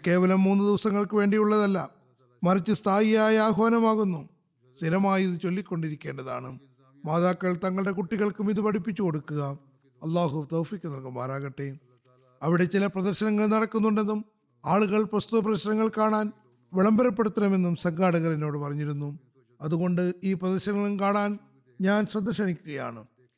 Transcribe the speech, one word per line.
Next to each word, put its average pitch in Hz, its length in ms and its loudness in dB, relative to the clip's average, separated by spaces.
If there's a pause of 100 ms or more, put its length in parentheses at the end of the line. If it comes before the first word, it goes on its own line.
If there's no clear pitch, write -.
കേവലം 185 360 4
മൂന്ന് 196 220 4
ദിവസങ്ങൾക്ക് 202 520 0
വേണ്ടിയുള്ളതല്ല, 208 640 2 (640)
മറിച്ച് 185 300 2
സ്ഥായിയായ 220 680 4
ആഹ്വാനമാകുന്നു. 220 880 2 (480)
സ്ഥിരമായി 190 480 2
ഇത് 180 160 -2
ചൊല്ലിക്കൊണ്ടിരിക്കേണ്ടതാണ്. 143 1200 -6 (460)
മാതാക്കൾ 180 500 0
തങ്ങളുടെ 185 360 -2
കുട്ടികൾക്കും 202 600 -2
ഇത് 214 100 0
പഠിപ്പിച്ചു 208 420 -2
കൊടുക്കുക. 151 400 -2 (600)
അള്ളാഹു 160 500 -2
തൗഫീക്ക് 165 360 -4
നൽകുമാറാകട്ടെ. 135 800 -8 (760)
അവിടെ 170 220 4
ചില 196 220 2
പ്രദർശനങ്ങൾ 208 600 0
നടക്കുന്നുണ്ടെന്നും 214 760 0 (400)
ആളുകൾ 208 400 2
പ്രസ്തുത 214 340 -2
പ്രദർശനങ്ങൾ 214 500 0
കാണാൻ 214 440 0 (400)
വിളംബരപ്പെടുത്തണമെന്നും 202 1040 2
സംഘാടകർ 170 560 0
എന്നോട് 151 260 -4
പറഞ്ഞിരുന്നു. 147 600 -6 (420)
അതുകൊണ്ട് 180 540 0 (100)
ഈ 196 100 0
പ്രദർശനങ്ങളും 196 680 -2
കാണാൻ 202 380 0 (420)
ഞാൻ 202 260 2
ശ്രദ്ധ 208 240 -4
ക്ഷണിക്കുകയാണ്. 147 720 -6 (340)